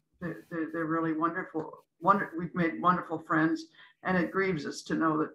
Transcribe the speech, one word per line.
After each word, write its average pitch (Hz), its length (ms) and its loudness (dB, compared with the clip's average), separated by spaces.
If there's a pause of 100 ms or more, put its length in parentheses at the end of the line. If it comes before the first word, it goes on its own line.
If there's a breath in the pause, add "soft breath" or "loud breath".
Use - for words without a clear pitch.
(220)
they're, - 300 -10
they're, 160 200 -4
they're 165 140 -4
really 160 280 0
wonderful. 165 580 -2 (300)
Wonder-, 185 360 4
we've 170 180 -6
made 165 260 0
wonderful 175 380 2
friends, 160 460 2 (380 soft breath)
and 185 140 2
it 165 140 2
grieves 185 340 0
us 143 180 -8
to 170 100 -4
know 156 240 2
that 156 180 0